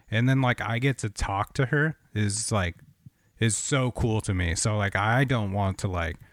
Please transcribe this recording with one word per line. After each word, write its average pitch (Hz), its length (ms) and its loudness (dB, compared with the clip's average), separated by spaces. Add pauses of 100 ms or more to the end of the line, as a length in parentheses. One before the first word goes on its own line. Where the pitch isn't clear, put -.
(100)
And 117 180 2
then, 135 120 4
like, 123 200 2
I 110 200 -2
get 131 180 0
to 107 120 -4
talk 101 440 -2
to 135 120 0
her 151 300 0 (180)
is, 104 380 -2
like, 90 240 0 (640)
is 113 180 2
so 131 360 0
cool 110 300 0
to 101 120 -2
me. 90 220 0
So, 107 200 0
like, 101 200 0
I 113 280 2
don't 110 280 0
want 95 260 0
to, 104 100 -2
like, 85 280 -2 (160)